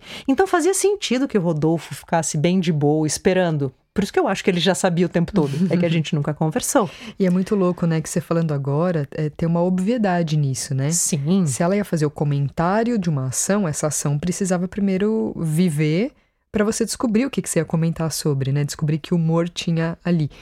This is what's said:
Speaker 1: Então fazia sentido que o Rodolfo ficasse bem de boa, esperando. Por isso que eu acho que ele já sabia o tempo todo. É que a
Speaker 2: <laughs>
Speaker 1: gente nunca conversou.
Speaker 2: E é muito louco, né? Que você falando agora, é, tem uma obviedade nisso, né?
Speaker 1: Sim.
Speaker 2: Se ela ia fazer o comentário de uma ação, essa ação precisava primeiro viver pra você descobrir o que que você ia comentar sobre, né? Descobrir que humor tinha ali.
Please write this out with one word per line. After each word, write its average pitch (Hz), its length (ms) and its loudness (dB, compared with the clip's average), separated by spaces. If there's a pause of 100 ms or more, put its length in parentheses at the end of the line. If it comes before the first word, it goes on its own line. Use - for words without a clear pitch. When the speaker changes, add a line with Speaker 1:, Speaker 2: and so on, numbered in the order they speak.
(280)
Speaker 1:
Então 370 200 2
fazia 359 260 2
sentido 381 540 0
que - 100 0
o 190 40 2
Rodolfo 160 540 0
ficasse - 420 -2
bem 175 220 2
de 175 120 2
boa, 151 360 2
esperando. 165 680 0 (200)
Por 196 100 0
isso - 100 -6
que 370 60 0
eu 320 80 2
acho 185 160 -2
que - 60 0
ele 175 120 2
já 180 120 2
sabia 175 320 0
o 170 40 0
tempo 175 240 0
todo. 147 180 2 (180)
É 170 60 2
que 175 100 2
a 165 40 2
Speaker 2:
<laughs> - 20 0
Speaker 1:
gente 165 240 0
nunca 147 180 -2
conversou. 185 560 0 (300)
Speaker 2:
E 196 60 2
é 180 40 2
muito 185 260 0
louco, 180 300 0
né? 160 140 0
Que 156 100 -6
você 175 120 -2
falando 165 320 0
agora, 143 580 -2
é, 151 180 -4
tem 165 180 -4
uma 170 140 2
obviedade 185 760 0
nisso, 135 360 -2
né? 135 180 0
Speaker 1:
Sim. 170 540 0
Speaker 2:
Se 139 160 -2
ela 180 140 2
ia 202 80 0
fazer 156 220 0
o 147 40 0
comentário 165 880 0
de 175 120 -2
uma 135 180 -2
ação, 190 400 0
essa 151 200 -2
ação 147 300 -2
precisava 180 500 -2
primeiro 208 720 0
viver 160 760 0 (380)
pra 208 120 4
você 220 220 0
descobrir 226 400 0
o 277 40 -2
que - 120 -4
que - 80 -8
você - 100 0
ia 156 60 2
comentar 160 480 0
sobre, 135 400 0
né? 143 100 2
Descobrir 151 340 -2
que - 160 -6
humor 170 360 2
tinha 165 560 -2
ali. 165 240 2 (120)